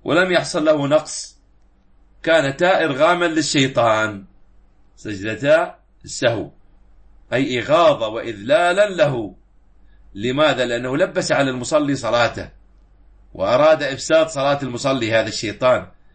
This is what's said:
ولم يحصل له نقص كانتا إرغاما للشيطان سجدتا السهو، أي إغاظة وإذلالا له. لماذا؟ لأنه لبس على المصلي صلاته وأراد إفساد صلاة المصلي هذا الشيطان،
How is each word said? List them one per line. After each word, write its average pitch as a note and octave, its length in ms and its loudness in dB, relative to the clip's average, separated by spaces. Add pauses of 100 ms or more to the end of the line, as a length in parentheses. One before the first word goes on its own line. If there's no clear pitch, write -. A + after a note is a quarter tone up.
ولم F3+ 280 0
يحصل D#3 340 -2
له D3+ 220 2
نقص - 500 -2 (880)
كانتا E3 600 2
إرغاما D#3+ 420 2
للشيطان B2 1000 0 (680)
سجدتا A2 800 -2 (300)
السهو، A#2 460 -4 (840)
أي B2+ 260 -2
إغاظة C#3+ 480 2
وإذلالا C#3+ 840 0
له. C#3 460 -6 (800)
لماذا؟ B2+ 500 0
لأنه B2 320 -4
لبس F3+ 340 -2
على C3+ 180 2
المصلي C#3 460 -2
صلاته A#2 540 -2 (840)
وأراد D3 500 4
إفساد D#3 440 0
صلاة C#3 360 -2
المصلي A#2+ 500 -2
هذا A2 140 2
الشيطان، G#2+ 600 -2 (280)